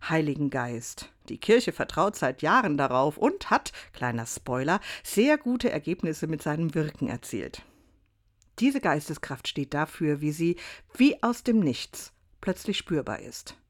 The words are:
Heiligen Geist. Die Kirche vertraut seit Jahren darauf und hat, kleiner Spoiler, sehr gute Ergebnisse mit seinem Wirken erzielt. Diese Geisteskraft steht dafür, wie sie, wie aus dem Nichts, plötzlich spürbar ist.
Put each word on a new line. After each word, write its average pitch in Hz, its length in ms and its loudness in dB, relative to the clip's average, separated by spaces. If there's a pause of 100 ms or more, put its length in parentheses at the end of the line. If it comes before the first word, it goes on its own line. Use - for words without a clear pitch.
Heiligen 147 420 2
Geist. 120 640 -6 (160)
Die - 80 -8
Kirche 226 340 4
vertraut - 460 0
seit 127 240 -2
Jahren 175 360 4
darauf 135 400 2
und 339 320 0
hat, - 220 2 (220)
kleiner 117 320 -2
Spoiler, 135 560 -2 (220)
sehr 285 340 4
gute 247 340 -2
Ergebnisse 160 560 -4
mit 156 140 -4
seinem 156 340 0
Wirken 156 320 -2
erzielt. - 560 -8 (960)
Diese 269 220 2
Geisteskraft 151 680 -2
steht 139 260 -4
dafür, 147 460 0
wie 151 120 0
sie, 170 260 0 (360)
wie - 300 6
aus 233 200 0
dem 226 180 4
Nichts, - 500 -2 (300)
plötzlich 190 360 -2
spürbar 135 420 -2
ist. - 360 -16 (140)